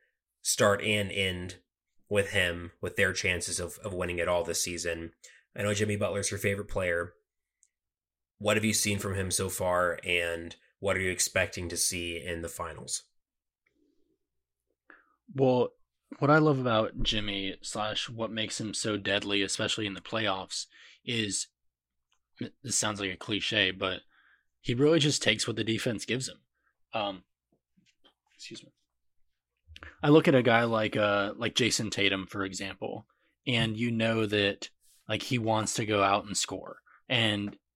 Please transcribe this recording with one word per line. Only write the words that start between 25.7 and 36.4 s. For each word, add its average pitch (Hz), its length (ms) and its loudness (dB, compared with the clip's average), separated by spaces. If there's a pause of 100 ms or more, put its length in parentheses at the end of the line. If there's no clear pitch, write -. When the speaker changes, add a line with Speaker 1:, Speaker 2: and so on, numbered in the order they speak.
Speaker 2:
gives 123 240 -4
him. - 120 -16 (540)
Um, 98 300 -4 (1120)
excuse - 280 -16
me. - 80 -20 (1300)
I 147 60 4
look 156 180 10
at 151 80 8
a 123 80 6
guy 117 220 6
like, 110 320 0
uh, 101 400 2
like 113 180 -4
Jason 110 340 0
Tatum, 95 380 0
for 101 160 -6
example, 95 640 -8 (420)
and 113 300 2
you 120 120 0
know 113 360 2
that, 101 440 0 (380)
like, 110 160 -2
he 123 140 0
wants 110 380 0
to 117 100 -2
go 104 180 2
out 101 220 4
and 104 100 -6
score. - 420 -6 (300)